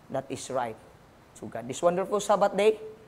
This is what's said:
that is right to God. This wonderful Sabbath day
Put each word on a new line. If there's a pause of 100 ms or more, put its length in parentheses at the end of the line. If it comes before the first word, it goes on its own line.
(100)
that
is
right (640)
to
God.
This
wonderful
Sabbath
day (300)